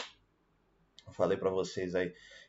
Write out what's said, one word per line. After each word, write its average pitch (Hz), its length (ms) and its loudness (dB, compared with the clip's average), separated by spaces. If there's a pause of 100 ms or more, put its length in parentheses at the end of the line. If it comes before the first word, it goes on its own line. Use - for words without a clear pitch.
(1080)
Eu - 60 -18
falei 92 220 4
pra 95 140 2
vocês 92 460 -2
aí, 90 180 0 (360)